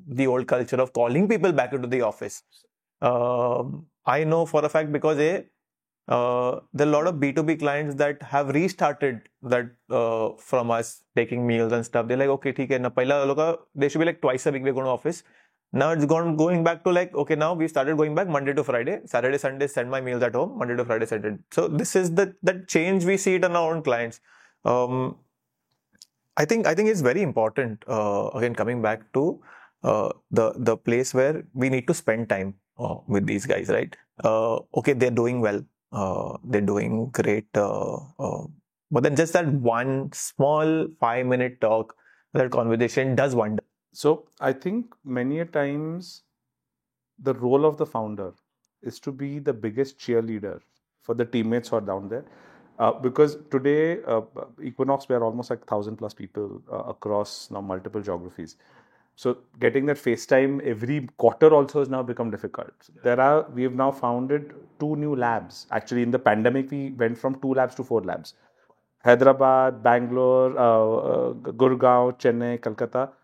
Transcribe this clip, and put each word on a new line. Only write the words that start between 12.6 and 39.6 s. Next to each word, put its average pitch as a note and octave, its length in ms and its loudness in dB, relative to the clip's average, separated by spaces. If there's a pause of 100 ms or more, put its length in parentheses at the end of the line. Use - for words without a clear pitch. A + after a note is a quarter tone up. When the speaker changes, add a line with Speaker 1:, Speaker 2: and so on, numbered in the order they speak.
Speaker 1:
है C3 80 2
ना।" B2 160 -4
पहला C#3 300 2
लोग C#3 140 0
का, E3 180 0 (180)
they C#3+ 160 0
should D#3 140 -2
be E3+ 80 2
like, D#3+ 100 -10
"Twice C3 240 0
a D3+ 60 2
week C3 100 -6
we C3+ 100 0
go C3 140 -4
to B2+ 140 0
office." E3+ 220 -6 (500)
Now C3+ 220 2
it's D3+ 160 0
gone, E3 300 2
going E3+ 260 2
back E3 180 0
to F#3 120 2
like, F3+ 260 0
"Okay, D#3 180 0
now D#3 200 0
we E3 100 2
started D3 260 0
going D3+ 220 2
back F#3+ 160 0
Monday C#3 240 0
to D3 100 2
Friday. C3+ 320 -2 (120)
Saturday, C3 320 0
Sunday, C3+ 280 -2
send B2 220 -4
my C3 60 -4
meals B2 220 -4
at A#2+ 180 0
home. G3 200 -4
Monday A#2+ 160 -4
to B2 140 -2
Friday, A2+ 220 0
Saturday." G#2+ 260 -4 (180)
So E3 100 4 (140)
this - 200 -2
is F3 200 0
the, G3 60 2 (240)
that F#3 240 -6
change F3 360 0
we G3 140 2
see F#3 160 2
it F#3 80 2
in F3 120 0
our D#3+ 120 0
own D#3+ 160 -4
clients. A#2 320 -2 (440)
Um, B2 520 0 (1200)
I D3+ 80 2
think, A3+ 240 0
I D#3+ 60 4
think G#3+ 200 2
it's E3 140 0
very E3 140 2
important, A2+ 640 -2
uh, G#2+ 460 0
again, A#2 200 -2
coming A#2 260 -2
back A2 240 -2 (140)
to, D#3 220 0 (420)
uh, - 280 0 (200)
the, A2 220 2 (180)
the A2+ 60 2
place A#2+ 380 -2
where C3+ 280 2 (100)
we C3 160 -2
need C3 200 -2
to E3+ 60 2
spend A2+ 340 -2
time, G2 260 -4 (240)
uh, A#2+ 180 -6 (120)
with G2+ 180 0
these G#2 200 -4
guys, G2 220 -8
right? - 260 -2 (280)
Uh, A2+ 360 0 (180)
okay, C#3 160 2
they're B2 300 0
doing B2 180 0
well. G#2 220 -2 (300)
Uh, G2 520 -6
they're A#2+ 160 0 (120)
doing A2+ 380 -2
great. G#2+ 440 -2
Uh, G#2 420 -2 (220)
uh, - 260 -6 (460)
but B2+ 120 2
then C#3+ 140 2
just E3 160 2
that F3 140 2
one C3+ 680 0